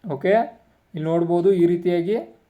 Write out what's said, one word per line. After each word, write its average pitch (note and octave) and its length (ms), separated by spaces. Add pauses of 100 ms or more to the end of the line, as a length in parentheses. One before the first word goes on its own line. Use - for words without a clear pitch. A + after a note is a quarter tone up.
(120)
ಓಕೆ, F#3 220 (600)
ಇಲ್ಲಿ D#3 180
ನೋಡ್ಬೋದು F3 400
ಈ E3+ 140
ರೀತಿಯಾಗಿ F3 500 (340)